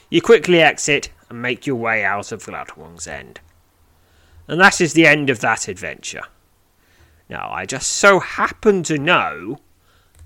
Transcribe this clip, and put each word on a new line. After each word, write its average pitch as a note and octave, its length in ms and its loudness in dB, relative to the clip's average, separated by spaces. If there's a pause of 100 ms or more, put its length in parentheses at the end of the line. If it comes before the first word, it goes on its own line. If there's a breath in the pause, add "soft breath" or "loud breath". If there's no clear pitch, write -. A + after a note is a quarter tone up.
you E3+ 120 2
quickly F3 400 4
exit C#3+ 480 0 (200)
and A#2 120 -14
make B2 260 -6
your C3+ 80 -2
way A2+ 300 -2
out G2+ 260 -4
of G#2 140 -14
Gladwong's E2 600 -16
End. C2+ 340 -16 (1040)
And D#3 120 -4
that F#3+ 200 4
is D#3+ 140 2
the D#3+ 120 6
end D3 240 4
of A#2 120 -2
that A#2 260 -2
adventure. E2+ 560 -12 (1040)
Now, G1+ 220 -10
I F2 140 -8
just - 260 -6
so G3 280 4
happen G3+ 640 -2
to D3+ 140 -2
know A2+ 640 -2 (680)